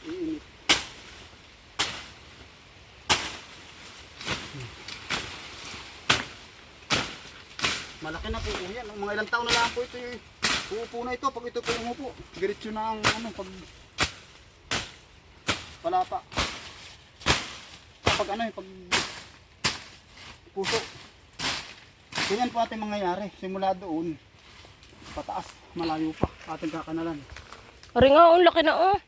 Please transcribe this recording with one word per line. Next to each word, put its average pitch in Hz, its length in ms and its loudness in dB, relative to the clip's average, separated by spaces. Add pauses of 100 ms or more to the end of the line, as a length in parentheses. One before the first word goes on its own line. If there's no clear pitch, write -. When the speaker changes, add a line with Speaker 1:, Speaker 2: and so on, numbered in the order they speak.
Speaker 1:
iinit. 320 400 -6 (4000)
Malaki 160 320 -8
na 226 80 -4
po, 220 100 -6
oh, 190 220 -6
yan. 233 240 -8
Mga 202 240 -4
ilang 220 120 -4
taon 240 140 2
na 240 100 4
lang 233 200 4
po 240 80 -2
ito 247 160 -8
yung 247 200 -10 (540)
uupo 226 300 -6
na 247 160 -4
ito. 294 80 -4
Pag 240 240 -4
ito 240 80 -4
po 233 120 -2 (120)
umupo, 240 240 -6 (320)
diretso 202 320 -2
na 220 240 -2
ang 214 80 -6
ano, 220 320 2
pag 190 140 -8 (2250)
palapa. 359 360 0 (1900)
Pag 196 220 4
ano, 220 140 -2
eh, 214 100 -4
pag 190 140 -12 (1900)
puso. 196 240 0 (1500)
Ganyan 240 240 2
po 233 80 4
ating 220 160 0
mangyayari. 202 580 -2
Simula 190 380 0
doon, 170 400 -2 (1000)
pataas, 185 360 -6 (260)
malayo 160 400 0
pa, - 160 2 (240)
ating 156 160 -4
kakanalan. 160 480 -4 (800)
Speaker 2:
Ari 262 160 10
nga, 330 160 12
ang 349 160 10
laki 330 160 8
na, 294 120 6 (120)
oh. 381 220 6